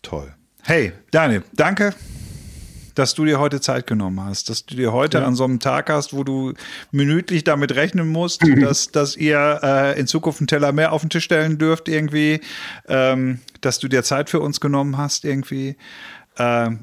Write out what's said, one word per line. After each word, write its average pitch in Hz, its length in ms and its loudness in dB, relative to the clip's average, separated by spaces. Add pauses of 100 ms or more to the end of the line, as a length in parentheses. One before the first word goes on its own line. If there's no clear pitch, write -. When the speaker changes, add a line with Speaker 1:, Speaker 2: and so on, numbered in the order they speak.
Speaker 1:
Toll. 71 300 -10 (300)
Hey, 147 300 2 (180)
Daniel, 139 320 4 (100)
danke, 196 420 2 (1000)
dass 135 200 0
du 156 100 0
dir 147 160 2
heute 143 200 0
Zeit 127 260 -2
genommen 95 380 -2
hast, 101 260 -8
dass - 160 -8
du - 100 -14
dir 120 160 0
heute 151 260 2
Speaker 2:
Ja. 135 80 2
Speaker 1:
an 127 80 2
so 127 100 0
einem 127 160 0
Tag 139 300 0
hast, 147 240 -2
wo 139 100 -4
du 135 280 -4 (380)
minütlich 151 540 2
damit 143 300 2
rechnen 160 340 0
musst, 170 360 0
Speaker 2:
Mhm. 139 160 8
Speaker 1:
dass, 139 300 2
dass 143 260 0
ihr, 147 460 2
äh, 139 360 2
in 131 80 -2
Zukunft 160 340 -2
einen 139 80 0
Teller 143 240 2
mehr 156 200 2
auf 156 100 0
den 160 80 -4
Tisch 165 140 -2
stellen 156 340 2
dürft 160 300 0
irgendwie, 151 520 2 (480)
ähm, 131 500 2 (220)
dass 127 180 -2
du 139 100 -6
dir 127 140 2
Zeit 143 260 -2
für 165 120 0
uns 147 200 -4
genommen 139 380 0
hast 143 260 -4
irgendwie. 135 520 -4 (640)
Äh, 120 320 2 (120)